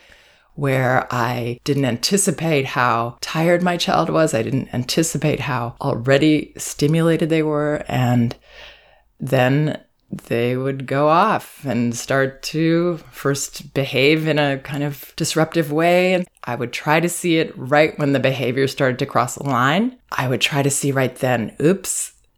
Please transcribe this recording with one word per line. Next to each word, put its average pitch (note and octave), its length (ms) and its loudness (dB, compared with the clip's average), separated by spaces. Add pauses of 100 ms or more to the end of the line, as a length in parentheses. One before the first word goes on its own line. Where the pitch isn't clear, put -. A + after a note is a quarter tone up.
(540)
where C3 560 0
I A#2+ 540 -2
didn't C#3 200 0
anticipate D3 800 0
how A#2+ 560 -2
tired F3 420 0
my F3 140 0
child E3+ 320 0
was. D#3+ 240 2
I A2+ 100 0
didn't B2+ 320 -4
anticipate D3+ 640 -2
how A#2+ 400 -4
already C#3 760 2
stimulated D#3+ 720 0
they D#3+ 140 2
were. D3+ 460 -2
And B2 480 2 (800)
then C3+ 600 0 (480)
they A#2+ 320 -2
would C3+ 280 -6
go C#3 220 0
off F3 560 0
and A#2+ 320 0
start C3 460 -2
to E3 560 0 (120)
first - 640 -4
behave C#3 560 2
in D3 100 2
a C#3+ 200 0
kind C#3 240 -6
of C#3+ 340 -8
disruptive D#3 560 0
way. F3 400 4
And F#3 160 0 (160)
I B2 100 -6
would A#2+ 200 -6
try D#3 260 0
to F3 80 2
see E3+ 300 0
it - 180 -2
right D3 420 2
when C#3+ 140 2
the C3+ 80 2
behavior C3 480 0
started C3 300 -2
to C#3 80 -2
cross B2 300 0
the C#3 120 -6
line. C#3+ 480 2 (140)
I - 180 -2
would B2+ 140 0
try C#3+ 180 0
to C#3+ 80 2
see C#3 240 0
right C3 240 0
then, A#2+ 460 -2
"Oops, - 500 0 (260)